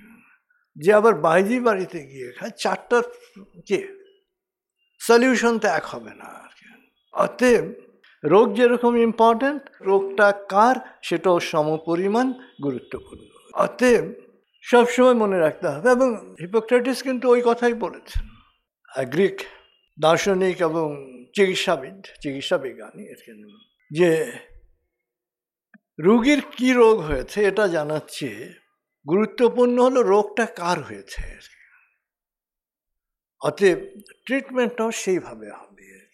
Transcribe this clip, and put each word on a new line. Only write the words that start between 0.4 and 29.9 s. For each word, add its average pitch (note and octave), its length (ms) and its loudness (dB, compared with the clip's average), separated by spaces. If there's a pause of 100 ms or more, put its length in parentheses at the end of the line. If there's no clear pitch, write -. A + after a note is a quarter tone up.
যে F#3+ 80 6
আবার G#3+ 220 6
বাইজি F#3 460 2
বাড়িতে F#3 460 -4
গিয়ে C3+ 260 -16
খায়, - 180 -14
চারটার G#3 520 -2 (640)
কি F#3+ 160 -2 (1160)
সলিউশন A#3 580 2
তো G#3 100 0
এক D#3+ 160 -2
হবে G#2+ 300 -16
না - 100 -20
আর - 240 -20
কি। - 420 -20 (220)
অতএব G#3 600 2 (520)
রোগ G3+ 320 4
যেরকম A#3+ 400 2
ইম্পর্ট্যান্ট, A#3 680 2 (180)
রোগটা G3 520 2
কার G#3+ 440 2 (260)
সেটাও F3 380 0
সমপরিমাণ E3+ 920 -2 (300)
গুরুত্বপূর্ণ। - 920 -10
অতএব A#3+ 580 0 (500)
সবসময় B3 520 4
মনে G3+ 240 0
রাখতে D#3 300 0
হবে, D3+ 220 0
এবং A#3 500 0
হিপোক্রেটিস A3+ 600 -2
কিন্তু B3+ 280 -2
ওই A#3+ 140 4
কথাই A#3+ 300 0
বলেছেন। - 540 -8 (680)
আর C3+ 100 -4
গ্রিক D#3+ 360 -2 (580)
দার্শনিক F3+ 600 0
এবং D#3+ 360 -2 (380)
চিকিৎসাবিদ, F#3+ 720 -2 (160)
চিকিৎসা C#3 360 -4
বিজ্ঞানী B2 520 -14
আর B2 40 -20
কি, G#2 420 -20 (400)
যে D#3+ 360 2 (1700)
রোগীর A#3 420 2 (140)
কি B3+ 160 0
রোগ A3 280 4
হয়েছে D3+ 440 -4
এটা G3 240 0
জানার D3+ 400 -4
চেয়ে A2+ 440 -12 (560)
গুরুত্বপূর্ণ A#3+ 760 2
হলো B3 200 2